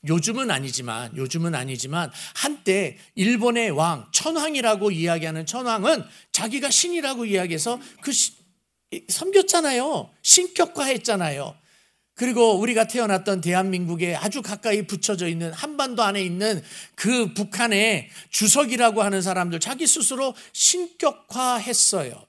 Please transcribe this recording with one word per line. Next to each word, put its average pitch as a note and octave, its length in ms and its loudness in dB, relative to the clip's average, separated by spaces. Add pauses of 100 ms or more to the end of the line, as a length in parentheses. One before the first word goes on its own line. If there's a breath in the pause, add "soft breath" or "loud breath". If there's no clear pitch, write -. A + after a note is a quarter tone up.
요즘은 G#3+ 420 0
아니지만, B2 640 -4
요즘은 E3 380 -4
아니지만, C3 560 -4 (240 loud breath)
한때 G3 640 -2 (200 loud breath)
일본의 A#3 540 2
왕, D3+ 420 0
천황이라고 C4+ 800 0
이야기하는 D#3+ 540 -2
천황은 A#3 600 0 (280 loud breath)
자기가 B3 380 -2
신이라고 C#4 560 -2
이야기해서 F#3 520 -2 (220 loud breath)
그 - 100 -6
시-, - 220 0 (760)
섬겼잖아요. D#4+ 1000 0 (120)
신격화했잖아요. A#3+ 1300 2 (600 soft breath)
그리고 A#3 440 4
우리가 A3 280 2
태어났던 G3+ 560 0
대한민국에 F3 720 0
아주 G3+ 260 -4
가까이 G#3 460 -2
붙여져 F3+ 420 -4
있는, E3 240 -4
한반도 C#4 500 -4
안에 G3+ 200 0
있는 F#3 400 -2 (320 loud breath)
그 A3+ 400 0
북한의 G#3 720 2 (220 loud breath)
주석이라고 A3+ 720 4
하는 G3 180 2
사람들, F3+ 400 -2
자기 C4+ 260 -2
스스로 C4 480 0 (200 loud breath)
신격화했어요. B3 1700 0